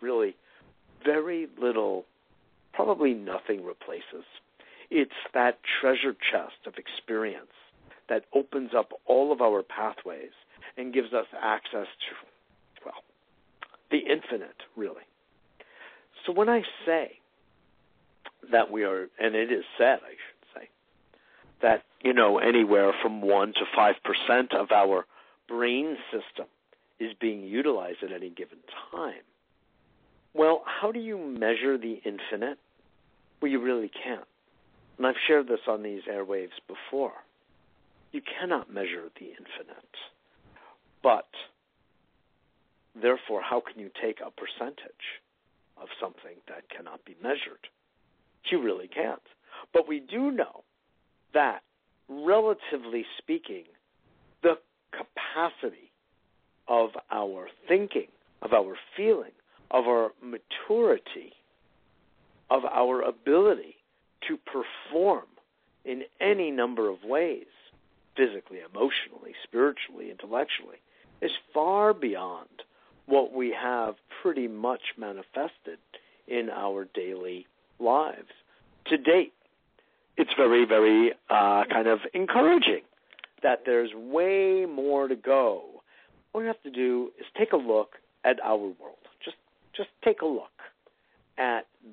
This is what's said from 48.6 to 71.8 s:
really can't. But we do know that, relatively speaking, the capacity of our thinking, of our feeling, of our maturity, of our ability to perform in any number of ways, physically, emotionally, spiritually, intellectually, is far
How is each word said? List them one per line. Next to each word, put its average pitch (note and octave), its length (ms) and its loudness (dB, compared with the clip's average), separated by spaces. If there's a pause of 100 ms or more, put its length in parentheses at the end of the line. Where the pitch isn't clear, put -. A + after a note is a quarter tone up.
really F#2 280 -4
can't. - 320 -6 (520)
But E3 140 4
we D3 140 -4
do A#3+ 300 -4
know - 320 -6 (680)
that, C3 280 2 (480)
relatively D3 960 0 (120)
speaking, A2+ 460 -8 (800)
the E3 120 6 (360)
capacity - 1000 -8 (760)
of A#2 220 4 (220)
our G2 360 -6 (200)
thinking, G3 400 0 (340)
of A2 100 -4
our F#2+ 240 2 (220)
feeling, G3+ 340 0 (400)
of B2+ 140 2
our A#2 260 2 (100)
maturity, B2 1120 -2 (1160)
of C3 160 2
our B2+ 380 2
ability D3+ 720 2 (520)
to D#3 100 -6
perform D3+ 920 -2 (580)
in C3 160 -8 (180)
any F#3+ 320 2
number A#2+ 380 0
of F#2 160 -6
ways, D3 400 -2 (720)
physically, G#2 420 0
emotionally, F#2+ 760 -4 (100)
spiritually, - 680 -2
intellectually, A2+ 640 -6 (440)
is - 100 -2 (220)
far G3 400 2